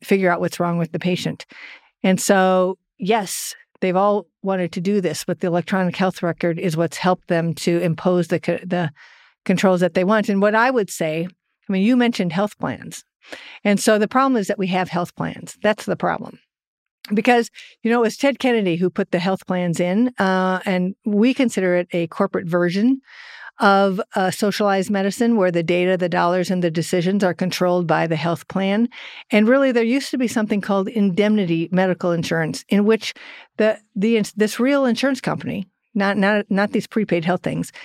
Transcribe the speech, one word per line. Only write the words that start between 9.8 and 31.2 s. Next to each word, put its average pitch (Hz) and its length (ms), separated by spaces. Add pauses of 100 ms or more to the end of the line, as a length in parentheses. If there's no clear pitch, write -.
that 175 120
they 185 100
want. 208 260
And 196 120
what 208 140
I 240 160
would 220 180
say, 165 380
I - 440
mean, 190 120
you 240 120
mentioned 233 360
health 196 260
plans. - 460 (600)
And 202 160
so 214 200
the 208 80
problem 262 300
is 196 100
that - 100
we 196 100
have 180 220
health 175 260
plans. - 460
That's 208 240
the 180 120
problem. - 420 (720)
Because, 233 380 (320)
you 226 80
know, 240 80
it 226 60
was 220 120
Ted 277 220
Kennedy 214 380
who 180 120
put 196 220
the 175 80
health 185 260
plans 175 340
in, 202 380
uh, 185 480
and 185 300 (100)
we 220 280
consider 185 420
it 180 160
a 170 160
corporate 190 400
version 185 540 (580)
of, 196 420 (140)
uh, 185 160
socialized 196 580
medicine, 202 480
where 185 140
the 170 120
data, 180 320
the 180 140
dollars, 175 420
and 180 100
the 170 100
decisions 180 520
are 175 100
controlled 180 540
by 160 180
the 160 100
health 160 320
plan. 202 420 (420)
And 214 160
really, 269 240
there 233 120
used 262 280
to 277 60
be 247 100
something 214 320
called 196 300
indemnity 196 800